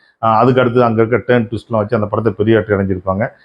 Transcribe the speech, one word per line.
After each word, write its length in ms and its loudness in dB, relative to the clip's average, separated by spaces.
ஆ, 140 2
அதுக்கு 240 4
அடுத்து 240 2
அங்க 180 0
இருக்க 300 -2
டர்ன் 100 2
ட்விஸ்ட்லாம் 340 -8
வச்சு 200 -2
அந்த 120 -2
படத்தை 240 -2
பெரிய 240 2
வெற்றி 180 0
அடைஞ்சிருப்பாங்க. 540 -2